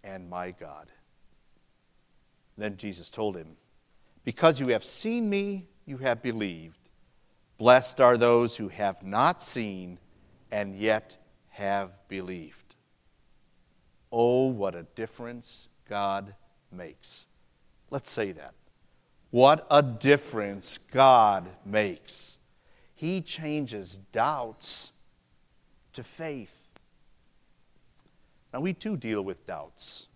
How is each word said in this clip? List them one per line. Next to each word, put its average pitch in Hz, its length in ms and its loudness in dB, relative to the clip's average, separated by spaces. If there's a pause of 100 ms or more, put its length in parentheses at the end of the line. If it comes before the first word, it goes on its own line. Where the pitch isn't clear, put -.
and 95 260 -16
my 90 220 -10
God." 78 420 -20 (1600)
Then 107 200 -8
Jesus 92 320 -14
told 107 280 -6
him, 80 200 -16 (680)
"Because 139 360 2
you 131 80 -2
have 120 160 0
seen 226 460 -4
me, 202 380 -6 (180)
you 135 120 -12
have 123 240 0
believed. 92 680 -8 (680)
Blessed 127 440 6
are 123 160 8
those 120 400 4
who 104 120 -8
have 98 340 -4
not 120 400 0
seen 92 560 -10 (520)
and 101 260 -6
yet 107 400 -2 (320)
have 98 600 -6
believed." 92 640 -14 (1400)
Oh, 123 360 2
what 98 260 -4
a 85 80 -12
difference - 880 -14 (160)
God 98 500 -4 (360)
makes. - 560 -18 (640)
Let's 135 200 -8
say 101 220 -4
that. 76 220 -18 (760)
What 139 400 6
a 147 120 8
difference 113 960 0
God 113 680 6 (160)
makes. - 760 -4 (540)
He 180 260 -6
changes 131 760 -8
doubts 117 960 -4 (1000)
to 127 100 -16
faith. 139 680 -14 (1800)
Now, 127 80 -8
we 180 140 -2
too 214 220 -8
deal 110 260 -4
with 95 240 -10
doubts - 680 -12